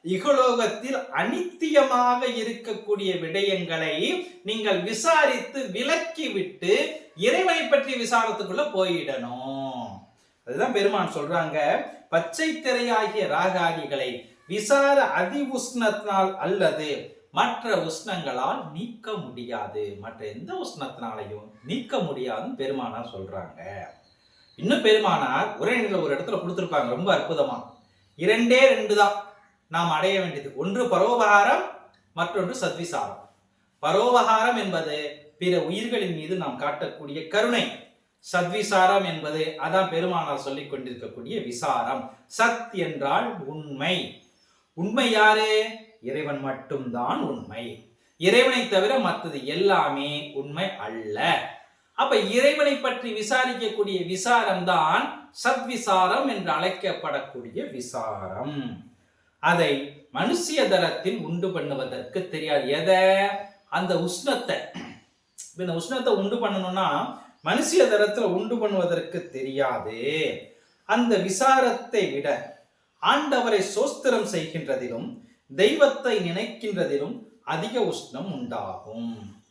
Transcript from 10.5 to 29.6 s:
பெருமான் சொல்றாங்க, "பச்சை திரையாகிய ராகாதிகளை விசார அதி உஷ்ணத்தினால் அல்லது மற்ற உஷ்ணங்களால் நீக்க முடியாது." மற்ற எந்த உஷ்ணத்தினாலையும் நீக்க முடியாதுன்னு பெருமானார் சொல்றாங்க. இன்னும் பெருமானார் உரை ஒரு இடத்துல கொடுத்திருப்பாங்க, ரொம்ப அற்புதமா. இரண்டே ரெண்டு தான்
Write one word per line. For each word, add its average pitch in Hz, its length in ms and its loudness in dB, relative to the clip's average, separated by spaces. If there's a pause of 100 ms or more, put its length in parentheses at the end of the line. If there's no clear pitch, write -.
பெருமான் 196 420 2
சொல்றாங்க, 156 440 -2 (500)
"பச்சை 311 400 0 (120)
திரையாகிய 226 640 0
ராகாதிகளை 160 840 0 (360)
விசார 277 580 4
அதி 185 380 0
உஷ்ணத்தினால் 208 960 0
அல்லது 180 520 0 (420)
மற்ற 226 460 0
உஷ்ணங்களால் 160 960 -4
நீக்க 214 420 -10
முடியாது." 107 880 -8
மற்ற - 260 -12
எந்த 180 280 -10
உஷ்ணத்தினாலையும் 113 960 -10 (160)
நீக்க 240 340 -4
முடியாதுன்னு 143 580 -4
பெருமானார் 131 600 -6
சொல்றாங்க. 95 440 -12 (960)
இன்னும் 233 260 0
பெருமானார் 156 720 2
உரை 214 380 0
ஒரு 143 200 0
இடத்துல 185 280 -4
கொடுத்திருப்பாங்க, 170 460 -2
ரொம்ப 180 280 -2
அற்புதமா. 139 420 0 (580)
இரண்டே 240 520 6
ரெண்டு 214 260 4
தான் 202 360 4 (380)